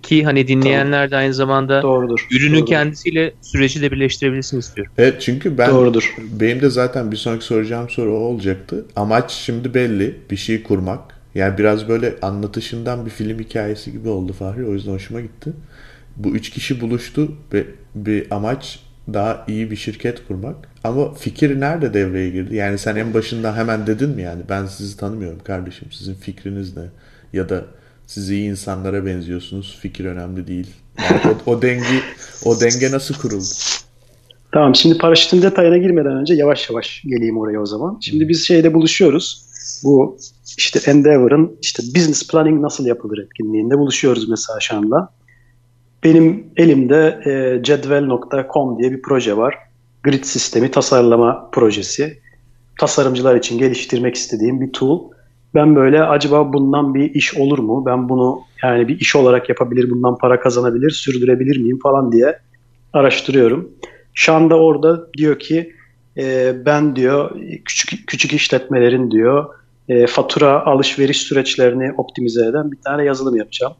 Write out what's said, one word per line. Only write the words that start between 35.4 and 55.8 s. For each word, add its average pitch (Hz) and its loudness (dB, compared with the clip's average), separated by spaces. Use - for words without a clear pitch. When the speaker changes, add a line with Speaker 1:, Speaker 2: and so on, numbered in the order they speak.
Speaker 2:
detayına 175 4
girmeden 170 2
önce 156 0
yavaş 147 2
yavaş - -8
geleyim 117 -2
oraya 107 -2
o 104 -4
zaman. 139 -6
Şimdi 156 0
Speaker 3:
Hı. 156 -2
Speaker 2:
biz 165 0
şeyde 165 4
buluşuyoruz. 160 2
Bu 135 4
işte - 0
Endeavor'ın 147 6
işte - -6
Business 160 2
Planning 156 2
Nasıl 143 -4
Yapılır 107 -4
etkinliğinde 107 -2
buluşuyoruz 127 0
mesela 110 -6
şu 117 -4
anda. 113 0
Benim 165 6
elimde, 156 4
e, 131 0
cedvel 143 0
nokta 131 -2
com 131 0
diye 127 0
bir 131 -8
proje 113 0
var. 123 0
Grid 135 2
sistemi - -2
tasarlama 120 4
projesi. 120 0
Tasarımcılar 127 2
için 117 -2
geliştirmek 123 0
istediğim 120 -2
bir 131 -4
tool. 147 0
Ben 151 6
böyle, 135 6